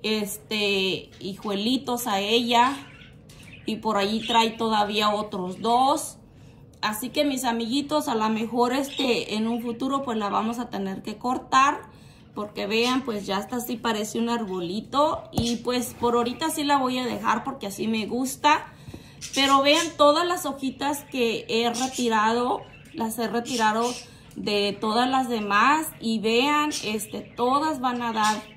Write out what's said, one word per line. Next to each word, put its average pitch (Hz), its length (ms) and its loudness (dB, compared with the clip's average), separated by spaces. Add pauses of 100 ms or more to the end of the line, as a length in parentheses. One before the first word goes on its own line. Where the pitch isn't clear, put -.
este, 202 1040 -2 (120)
hijuelitos 214 840 -2
a 202 140 0
ella. 233 560 4 (920)
Y 220 120 -4
por 220 180 -2
allí 208 320 0
trae 226 220 4
todavía 214 640 2
otros 190 460 -4
dos. 262 560 2 (640)
Así 214 300 -4
que 294 120 2
mis 269 220 0
amiguitos, 277 640 0
a 233 60 0
lo 220 120 2
mejor, 233 460 2
este, 262 600 -2
en 220 120 0
un 233 140 -2
futuro 262 420 -4
pues 240 140 -2
la 208 100 -2
vamos 214 320 -2
a 240 100 -6
tener 190 320 -6
que 214 160 -10
cortar. 262 600 2 (540)
Porque 208 340 -8
vean, 240 380 2
pues 208 200 -4
ya 190 120 -2
hasta 208 180 -6
así 233 220 -4
parece 214 420 -4
un 233 80 0
arbolito. 220 1040 -2
Y 233 260 0
pues 247 400 -2
por 233 180 2
ahorita 240 340 0
sí 311 160 -2
la 285 100 4
voy 254 240 0
a 254 60 -4
dejar 214 400 -2
porque 262 220 -8
así 196 200 -6
me 220 180 0
gusta. 262 600 2 (680)
Pero 277 280 6
vean 320 340 6
todas 302 320 6
las 359 180 -2
hojitas 277 600 -4
que 233 420 -2
he 233 220 2
retirado. 240 920 0 (300)
Las 226 260 -4
he 226 80 0
retirado 233 640 0 (460)
de 202 420 0
todas 226 300 2
las 262 180 2
demás. 233 600 2 (120)
Y 226 200 0
vean, 294 520 2 (140)
este, 214 340 -6
todas 269 600 0
van 247 200 -2
a 233 120 -4
dar 214 280 2 (140)